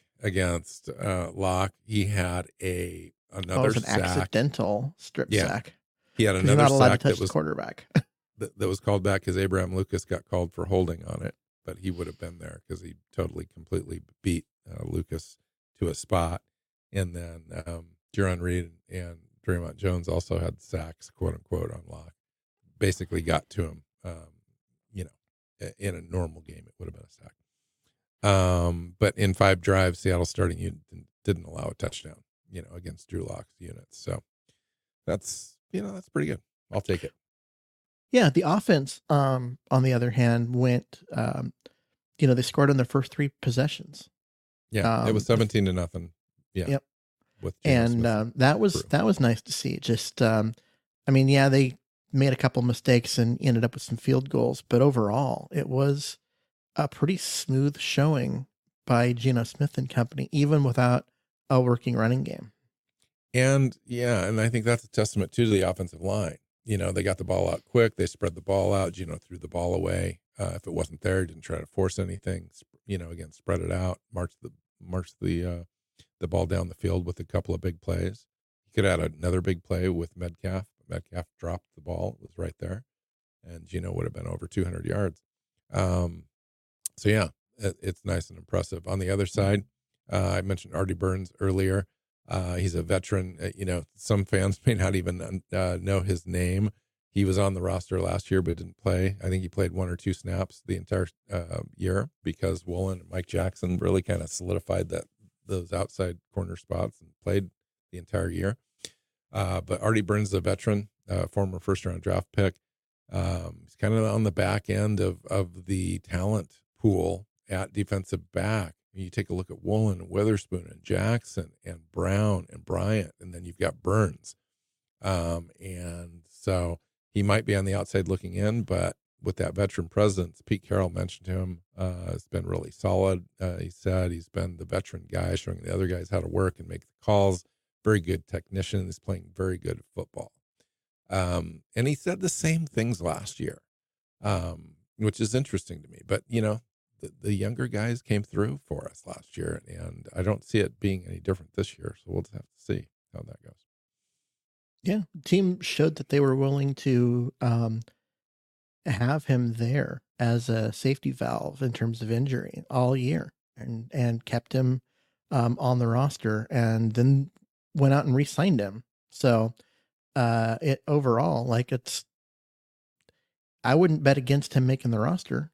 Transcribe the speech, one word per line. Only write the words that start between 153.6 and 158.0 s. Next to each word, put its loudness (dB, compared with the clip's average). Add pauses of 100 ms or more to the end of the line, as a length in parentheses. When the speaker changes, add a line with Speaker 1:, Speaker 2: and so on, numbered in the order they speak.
Speaker 2:
Yeah, 0 (120)
the -16
team 2
showed 0
that -8
they 4
were 4
willing 0
to, 2
um, 0 (1040)